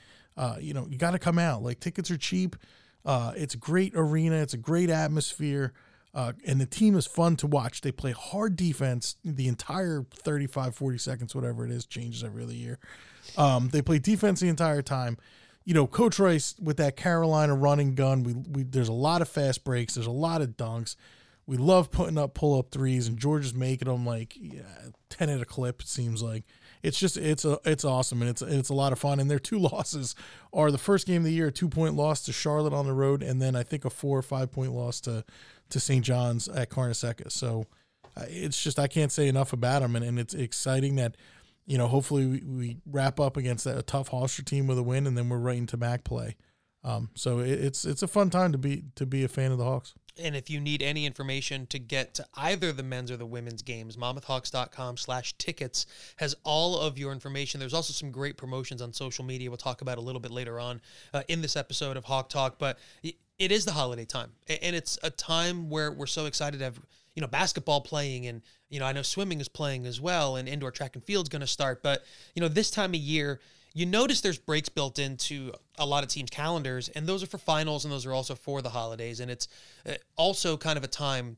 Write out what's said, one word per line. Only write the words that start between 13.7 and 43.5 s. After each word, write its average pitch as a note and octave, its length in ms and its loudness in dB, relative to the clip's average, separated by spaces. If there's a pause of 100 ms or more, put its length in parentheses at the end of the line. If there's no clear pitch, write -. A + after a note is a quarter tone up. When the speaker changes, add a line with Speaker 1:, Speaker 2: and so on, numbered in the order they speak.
Speaker 1:
play D#3+ 160 4
defense G3 420 4
the F3+ 80 4
entire D#3 320 2
time. B2+ 380 -2 (480)
You F3 80 2
know, D3 120 8
Coach A3+ 320 4
Rice F3 440 4
with D3+ 160 0
that C#3+ 180 4
Carolina D#3+ 580 4
running C#3+ 420 6
gun, C3+ 260 4
we, A#2+ 100 0
we, C3+ 300 -4
there's B2+ 260 2
a A2+ 60 0
lot D3+ 260 4
of E3 80 2
fast C3+ 360 2
breaks. A#2+ 300 0
There's A2+ 120 -2
a A#2 40 -2
lot D#3+ 300 2
of B2+ 160 -2
dunks. A2+ 400 -4 (480)
We C3 120 -2
love E3+ 340 8
putting E3 280 0
up C#3 160 0
pull-up C#3 360 2
threes, C3 380 0
and A#2 100 -2
George C#3+ 260 2
is B2+ 80 -4
making B2+ 360 -2
'em, B2 180 0
like, A2+ 300 -4
yeah, - 260 -14 (480)
ten D#3+ 180 0
at C#3 120 0
a A#2 40 -4
clip, B2 380 -4
it - 60 -10
seems A#2 340 -2
like. A2 220 -4 (380)
It's D#3+ 160 0
just, F#3 180 2
it's D#3 280 0
a, D3+ 200 2
it's D#3 200 2
awesome, B2+ 380 2
and A#2+ 80 2
it's, A#2 120 -4
it's C#3 260 0
a C#3 60 0
lot C#3 180 4
of C3+ 60 0
fun. C#3+ 220 2
And C#3 100 2
their D3 80 2
two G#3+ 200 -2
<laughs> F3 140 4
losses - 420 -4 (380)
are D3+ 180 6
the C#3 80 2
first G3 280 4
game F3 160 4
of - 20 4
the D#3+ 80 4
year, D#3+ 160 4
a C3+ 40 2
two-point D#3+ 420 2
loss D3 280 2
to - 100 -6
Charlotte D3+ 400 2
on C#3+ 140 0
the C3+ 60 0
road, C#3 300 4
and C3 200 0
then C3 120 2
I B2 80 0
think C#3+ 220 -4
a C3+ 60 0
four C#3 260 0
or C3 60 0
five-point C3 500 -2
loss A#2+ 300 -4
to, A2+ 220 -4 (460)
to - 100 -2
Saint C3 240 4
John's B2 420 2
at B2 240 -2
Carnesecca. A#2+ 600 -2
So, A2+ 340 -2 (500)
uh, - 120 -10
it's E3+ 340 -4
just, D3 160 0
I C#3+ 80 4
can't D3 240 2
say D3 160 2
enough C3+ 260 4
about C3 300 2
'em, A#2+ 140 2
and, A#2 80 0
and A#2+ 140 0
it's A#2+ 160 -4
exciting C3+ 600 0
that, A#2+ 200 0 (480)
you C#3 140 0
know, A#2+ 80 4
hopefully C3+ 400 2
we, C3 180 0
we B2 320 -6 (100)
wrap C#3+ 340 0
up C#3 160 2
against B2 280 -2